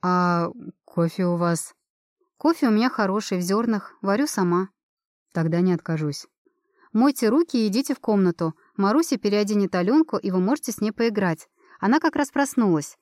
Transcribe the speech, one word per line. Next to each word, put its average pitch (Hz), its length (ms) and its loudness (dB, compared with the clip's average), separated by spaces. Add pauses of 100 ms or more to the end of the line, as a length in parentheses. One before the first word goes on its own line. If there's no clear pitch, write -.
«А 175 480 0 (340)
кофе 170 420 -2
у 175 100 0
вас?» 170 380 -2 (600)
«Кофе 302 320 0
у - 20 4
меня 220 200 2
хороший, 202 480 -2
в - 20 -2
зернах, 208 640 -2
варю 208 240 0
сама». 185 420 0 (640)
«Тогда 165 280 0
не 185 120 4
откажусь». 156 540 -4 (640)
«Мойте 240 360 2
руки 294 280 0
и 226 120 2
идите 247 260 -2
в - 60 -14
комнату. 180 540 0 (220)
Маруся 233 400 0
переоденет 208 580 0
Аленку, 220 420 2
и 202 140 -4
вы 185 100 0
можете 233 320 -2
с - 80 -8
ней 208 120 -2
поиграть. 202 560 -2 (320)
Она 247 200 2
как 311 160 0
раз 285 140 -2
проснулась. 208 720 0